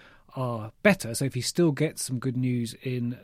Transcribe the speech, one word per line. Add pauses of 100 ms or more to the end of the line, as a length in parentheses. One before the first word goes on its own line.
(360)
are (100)
better,
so
if
he
still
gets
some
good
news
in